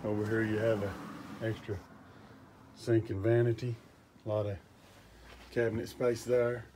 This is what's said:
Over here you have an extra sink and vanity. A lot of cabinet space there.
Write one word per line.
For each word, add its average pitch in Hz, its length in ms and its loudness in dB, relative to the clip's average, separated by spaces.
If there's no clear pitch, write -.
Over 107 220 0
here 113 180 2
you 107 140 0
have 107 260 2
an 98 60 -2
extra 110 360 -4
sink 113 360 2
and 98 120 -4
vanity. 117 520 4
A 113 40 -6
lot 107 180 0
of 101 100 -4
cabinet 113 360 0
space 120 380 0
there. 120 400 2